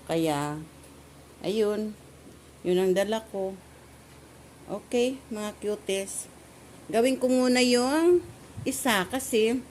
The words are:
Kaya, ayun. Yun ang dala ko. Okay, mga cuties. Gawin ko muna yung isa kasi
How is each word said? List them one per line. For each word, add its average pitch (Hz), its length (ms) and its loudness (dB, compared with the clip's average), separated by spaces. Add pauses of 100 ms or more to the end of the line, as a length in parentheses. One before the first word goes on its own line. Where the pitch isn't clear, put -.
Kaya, 151 560 -2 (880)
ayun. 208 480 -2 (720)
Yun 180 120 2
ang 185 120 2
dala 202 400 0
ko. 190 240 -6 (1120)
Okay, 240 480 -2 (160)
mga 208 320 -8
cuties. 196 640 -6 (640)
Gawin 240 240 2
ko 254 160 0
muna 254 320 4
yung 285 600 4 (440)
isa 233 400 2
kasi 247 520 0 (120)